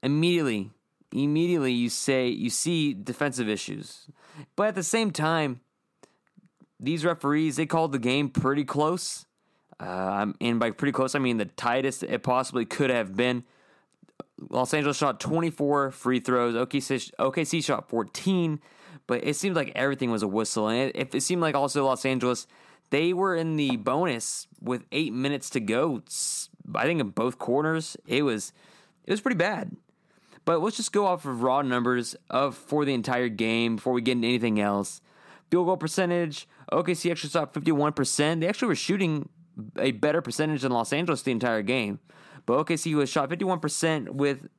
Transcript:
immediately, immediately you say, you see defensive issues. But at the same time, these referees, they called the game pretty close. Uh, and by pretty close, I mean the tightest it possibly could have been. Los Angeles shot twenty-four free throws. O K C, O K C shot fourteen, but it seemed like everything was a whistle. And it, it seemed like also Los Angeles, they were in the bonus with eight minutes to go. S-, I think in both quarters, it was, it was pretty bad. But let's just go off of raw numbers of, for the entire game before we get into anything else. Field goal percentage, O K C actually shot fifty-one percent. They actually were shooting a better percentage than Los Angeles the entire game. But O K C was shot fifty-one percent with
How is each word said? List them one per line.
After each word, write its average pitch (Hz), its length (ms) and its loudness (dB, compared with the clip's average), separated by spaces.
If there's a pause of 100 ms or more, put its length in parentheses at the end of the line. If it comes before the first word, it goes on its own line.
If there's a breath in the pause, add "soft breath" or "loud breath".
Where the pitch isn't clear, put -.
immediately, 143 680 2 (420)
immediately 147 600 2
you 120 160 0
say, 131 400 0
you 120 220 -2
see 160 420 0
defensive 120 560 -4
issues. 104 600 -6 (480 loud breath)
But 208 120 2
at 214 60 -2
the 190 80 -4
same 214 300 0
time, 151 480 0 (1200 soft breath)
these 151 240 -2
referees, 156 500 2
they 151 120 0
called 160 260 0
the 135 80 0
game 131 280 2
pretty 139 360 0
close. 151 640 -2 (520)
Uh, 95 600 -2
and 117 180 0
by 113 140 0
pretty 143 200 0
close, 131 220 0
I 143 60 2
mean 123 160 2
the 104 80 0
tightest 127 580 -2
it - 220 -4
possibly 127 400 0
could 131 260 0
have 110 240 0
been. 123 300 0 (1040 soft breath)
Los 127 240 2
Angeles 147 220 2
shot 143 240 0
twenty-four 147 720 0
free 127 260 0
throws. 120 380 2
O 123 100 0
K 127 140 -2
C, 131 200 -2 (200)
O 135 100 4
K 165 140 -2
C 165 160 0
shot 135 280 -2
fourteen, 156 680 0 (480 loud breath)
but 120 160 -2
it 147 140 0
seemed 196 180 -2
like 151 220 0
everything 135 340 0
was 110 140 0
a 101 40 0
whistle. 107 380 0
And 120 300 0
it, 131 180 -4
it 143 60 2
seemed 180 220 0
like 156 120 0
also 139 300 0
Los 131 200 0
Angeles, 127 440 0 (420 loud breath)
they 165 240 2
were 185 200 2
in 165 220 0
the 135 200 2
bonus 127 680 -2 (140)
with 123 320 -4
eight 139 220 -2
minutes 139 360 -4
to 135 100 -2
go. 117 460 0
S-, - 440 -6 (240)
I - 100 0
think 160 160 2
in 110 80 0
both 120 300 -2
quarters, 156 580 -2 (100)
it 135 160 0
was, 113 300 -2 (540 soft breath)
it - 40 -6
was 208 120 0
pretty 247 160 0
bad. 185 360 -2 (680 soft breath)
But 165 160 2
let's 220 160 0
just - 160 -6
go 202 140 4
off 175 180 0
of 123 180 -2
raw 131 200 4
numbers 123 520 0 (140)
of, 131 260 0
for 147 300 0
the 139 80 2
entire 123 360 0
game 113 480 0
before 127 180 0
we 123 80 0
get 127 100 2
into 117 160 0
anything 113 320 2
else. 101 400 0 (500 loud breath)
Field 175 160 4
goal 180 120 2
percentage, 175 680 -2 (240 loud breath)
O 175 120 2
K 180 100 0
C 170 180 0
actually 156 200 -4
shot 156 240 -2
fifty-one 147 400 2
percent. 151 480 2
They 170 60 0
actually 220 200 0
were 165 60 4
shooting 170 540 0 (500)
a 131 140 2
better 151 280 2
percentage 151 420 -2
than 131 100 0
Los 117 200 0
Angeles 160 300 0
the 139 100 0
entire 113 300 0
game. 104 360 -2 (460 loud breath)
But 117 100 2
O 147 100 2
K 165 120 0
C 156 180 -2
was 143 140 2
shot 139 220 0
fifty-one 180 300 -2
percent 156 540 0
with 139 340 0 (100)